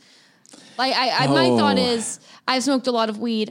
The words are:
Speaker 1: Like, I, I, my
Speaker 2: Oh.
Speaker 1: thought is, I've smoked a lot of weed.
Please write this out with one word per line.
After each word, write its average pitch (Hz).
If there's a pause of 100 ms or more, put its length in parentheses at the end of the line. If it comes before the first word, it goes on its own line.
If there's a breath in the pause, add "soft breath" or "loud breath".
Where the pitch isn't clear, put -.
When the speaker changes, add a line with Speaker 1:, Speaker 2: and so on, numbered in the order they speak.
(760 loud breath)
Speaker 1:
Like, 262
I, 240
I, -
my 285
Speaker 2:
Oh. 247
Speaker 1:
thought -
is, - (260 loud breath)
I've 254
smoked 262
a 254
lot 226
of 214
weed. 220